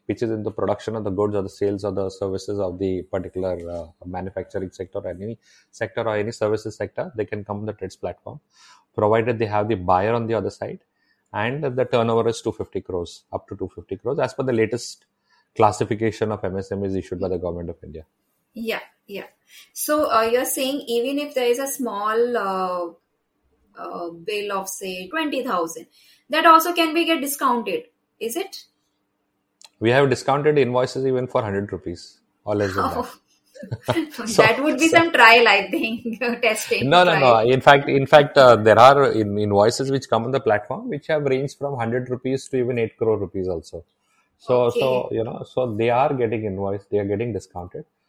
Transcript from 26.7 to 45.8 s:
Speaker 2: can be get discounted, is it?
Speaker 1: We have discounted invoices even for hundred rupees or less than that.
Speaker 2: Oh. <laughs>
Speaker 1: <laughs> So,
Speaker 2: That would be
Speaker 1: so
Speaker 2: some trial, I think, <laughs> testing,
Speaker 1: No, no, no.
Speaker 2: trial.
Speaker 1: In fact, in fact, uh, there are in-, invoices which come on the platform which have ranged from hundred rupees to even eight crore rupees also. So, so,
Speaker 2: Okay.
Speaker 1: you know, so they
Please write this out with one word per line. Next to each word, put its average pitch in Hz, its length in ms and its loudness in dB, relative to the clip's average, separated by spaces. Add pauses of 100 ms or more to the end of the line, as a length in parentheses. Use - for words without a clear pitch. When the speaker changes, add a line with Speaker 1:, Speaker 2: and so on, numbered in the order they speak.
Speaker 2:
can 330 180 0
be 320 140 0
get 320 160 0
discounted, 233 600 -4 (360)
is 226 160 -6
it? - 280 -10 (1160)
Speaker 1:
We 110 100 2
have 139 200 4
discounted 147 480 2
invoices 123 480 0
even 127 200 0
for 127 160 -2
hundred 101 300 -4
rupees - 460 -12 (260)
or 104 100 -4
less 101 200 -2
than 95 100 -2
that. - 120 -4
Speaker 2:
Oh. - 180 -8
<laughs> - 100 -20 (880)
Speaker 1:
<laughs> 220 140 -12
So, 233 160 4
Speaker 2:
That 240 200 4
would 294 160 0
be 320 100 4
Speaker 1:
so 339 100 4
Speaker 2:
some 330 140 4
trial, 233 360 8
I 196 220 2
think, 226 500 -6
<laughs> 240 220 -4
testing, 214 480 -2
Speaker 1:
No, 175 120 8
no, 175 120 4
no. 151 60 0
Speaker 2:
trial. 117 300 6
Speaker 1:
In 131 100 4
fact, 143 280 8
in 135 180 2
fact, 147 300 6
uh, 123 200 10
there 107 220 6
are 135 320 10
in-, 104 280 0
invoices 104 520 2
which 135 180 -4
come 113 160 0
on 127 60 -6
the 131 100 -2
platform 131 480 -2
which 151 180 -8
have 151 180 -2
ranged 135 340 -2
from 143 180 -6
hundred 123 340 -4
rupees 131 380 -6
to 131 100 -2
even 123 200 -2
eight 113 200 -2
crore 110 200 2
rupees 95 300 -6
also. 82 360 -8 (520)
So, 123 340 2
so, 127 340 0
Speaker 2:
Okay. - 120 -6
Speaker 1:
you 113 80 -2
know, - 240 -10
so 123 260 -4
they 113 160 0